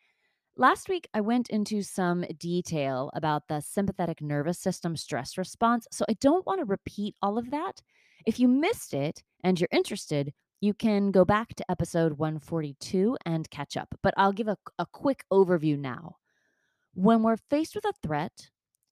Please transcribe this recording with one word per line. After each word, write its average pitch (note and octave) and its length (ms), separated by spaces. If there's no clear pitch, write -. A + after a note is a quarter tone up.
Last D4 320
week, F4+ 240
I A3 80
went A#3 280
into G#3 340
some F3 420
detail D3+ 760
about D3+ 340
the D3+ 140
sympathetic F3+ 600
nervous D3 360
system F3 400
stress - 400
response, A#3 540
so - 180
I A3 40
don't D#4 320
want F#4+ 140
to D4 60
repeat G3+ 560
all G3+ 160
of A#3+ 140
that. D#4 300
If A3+ 140
you B3 80
missed D4 460
it C#3 300
and F3+ 160
you're F3 120
interested, D#3 600
you G3+ 140
can G3+ 380
go F#3 140
back G#3 300
to - 160
episode E3 420
one D#3 240
forty-two E3 880
and E3 240
catch - 280
up, - 260
but G3 140
I'll G3 160
give G#3+ 140
a, G3+ 100
a F3 80
quick - 460
overview E3+ 480
now. C3 380
When A3 300
we're A3+ 140
faced - 360
with G#4+ 120
a G4+ 80
threat, - 460